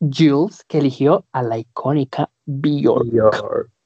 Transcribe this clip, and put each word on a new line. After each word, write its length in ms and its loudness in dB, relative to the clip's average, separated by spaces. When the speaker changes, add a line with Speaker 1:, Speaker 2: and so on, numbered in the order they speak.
Speaker 1:
Jules, 640 0
que 120 -4
eligió 540 0
a 100 -2
la 160 -4
icónica 720 -4
Bjork. 640 0
Speaker 2:
Bjork. 600 0